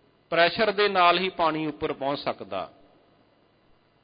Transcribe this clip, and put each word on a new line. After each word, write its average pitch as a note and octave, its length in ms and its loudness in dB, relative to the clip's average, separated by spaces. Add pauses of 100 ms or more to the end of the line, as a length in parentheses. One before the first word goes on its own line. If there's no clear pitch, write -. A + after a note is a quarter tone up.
(300)
ਪ੍ਰੈਸ਼ਰ F3 420 2
ਦੇ G3+ 160 2
ਨਾਲ F3 300 4
ਹੀ F#3 120 -2
ਪਾਣੀ D#3 380 -2
ਉੱਪਰ D3+ 260 -6
ਪਹੁੰਚ C#3 260 -4
ਸਕਦਾ। G2 520 -8 (1300)